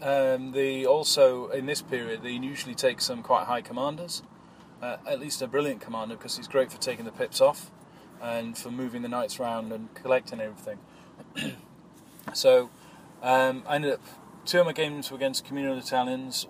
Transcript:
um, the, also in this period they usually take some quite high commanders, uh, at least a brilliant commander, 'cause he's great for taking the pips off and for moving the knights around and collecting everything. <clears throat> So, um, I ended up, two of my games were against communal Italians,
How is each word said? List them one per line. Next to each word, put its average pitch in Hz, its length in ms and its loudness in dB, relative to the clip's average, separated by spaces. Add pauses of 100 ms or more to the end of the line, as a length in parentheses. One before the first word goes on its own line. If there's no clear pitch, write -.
um, 131 500 0
the, 135 340 0
also 131 600 6
in 135 180 -4
this 147 160 -2
period 117 400 -6
they 123 100 -6
usually 127 420 -6
take 127 260 2
some 120 220 -4
quite 120 240 2
high 120 160 0
commanders, 147 600 -6 (600)
uh, 123 140 -6 (100)
at 139 120 -2
least 143 240 -6
a 131 40 -4
brilliant 135 340 0
commander, 113 360 -8
'cause 117 200 -8
he's 123 120 -10
great 131 220 2
for - 80 -14
taking 117 280 -6
the 110 60 -10
pips - 280 -2
off 139 300 4 (500)
and 117 380 -4
for 123 120 -10
moving 123 320 -6
the 120 60 -6
knights 120 320 -2
around 113 320 -4
and 110 220 -10
collecting 127 460 0
everything. 107 380 -10 (560)
<clears throat> - 220 -6 (800)
So, 127 340 8 (540)
um, 131 440 4
I 147 100 0
ended 143 180 2
up, - 60 -6 (440)
two 180 160 4
of 175 60 8
my 160 60 -2
games 147 380 -2
were 135 60 -10
against 131 300 -2
communal 139 320 -2
Italians, 127 720 -2